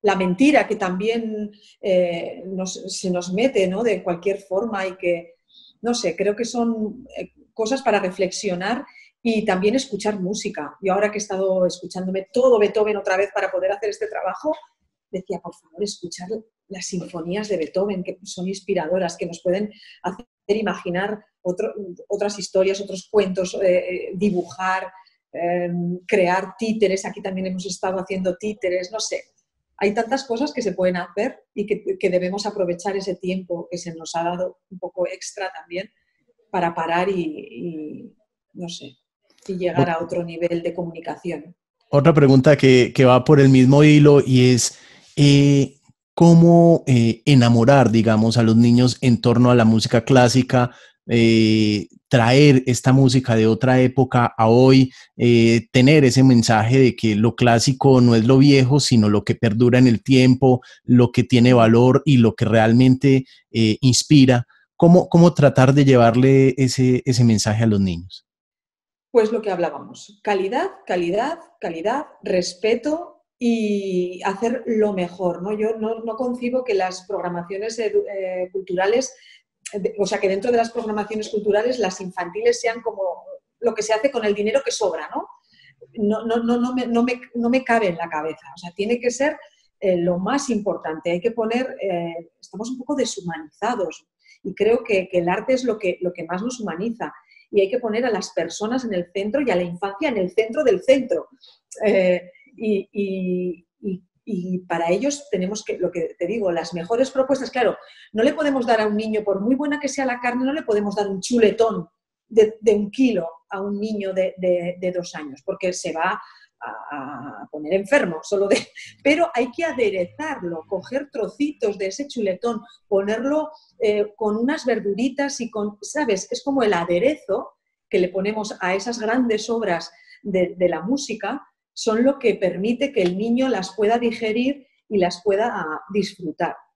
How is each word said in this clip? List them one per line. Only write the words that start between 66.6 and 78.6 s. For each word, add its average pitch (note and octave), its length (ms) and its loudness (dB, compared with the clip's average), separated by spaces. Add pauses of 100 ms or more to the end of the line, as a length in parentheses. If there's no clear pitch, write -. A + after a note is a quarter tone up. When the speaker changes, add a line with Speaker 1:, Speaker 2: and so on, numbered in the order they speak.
Speaker 2:
ese A#2+ 200 2
mensaje A2 400 2
a - 20 2
los G#2 140 2
niños? F2+ 460 -4 (840)
Speaker 1:
Pues A3 200 2
lo A3 120 -4
que G#3 80 -4
hablábamos, E3 720 -8
calidad, G#3 480 -4 (160)
calidad, G3+ 520 -4 (220)
calidad, G3+ 460 -6 (160)
respeto A#3 880 -4 (320)
y G3 800 -2
hacer A3+ 420 -4
lo G#3+ 260 0
mejor, F3 500 -4
¿no? G3+ 100 -6
Yo G#3+ 240 -4
no, A3 280 -6
no A3+ 100 -6
concibo B3 480 -4
que A3+ 120 -4
las F#3 340 -4
programaciones F#3+ 680 -8
edu-, G3+ 320 -2
eh, F#3 440 -6
culturales, F#3+ 600 0 (600)